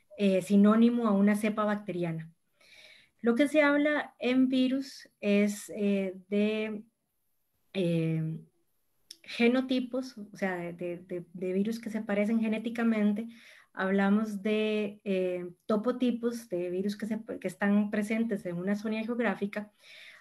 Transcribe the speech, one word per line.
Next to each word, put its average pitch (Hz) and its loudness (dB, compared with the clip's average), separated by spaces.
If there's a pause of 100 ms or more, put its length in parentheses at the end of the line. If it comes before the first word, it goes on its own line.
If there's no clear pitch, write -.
(180)
eh, 190 4
sinónimo 220 6
a 208 4
una 202 4
cepa 208 0
bacteriana. 175 -4 (880)
Lo 233 2
que 285 4
se 302 4
habla 294 2
en 254 2
virus 262 -2 (120)
es, 202 0
eh, 196 0 (120)
de, 214 -2 (920)
eh, 160 0 (840)
genotipos, 254 -2
o 208 -16
sea, 190 -4
de, 175 -8
de, 175 -8
de, 180 -10
de 185 -6
virus 208 -2
que - -10
se 220 -6
parecen 208 0
genéticamente. 220 0 (440)
Hablamos 196 0
de, 214 -2
eh, 180 -2 (180)
topotipos, 233 -2
de 180 -4
virus 196 -2
que 202 -8
se, 226 -4 (200)
que - -8
están 202 2
presentes 214 -2
en 175 -4
una 190 -2
zona 220 -4
geográfica. 208 -4 (500)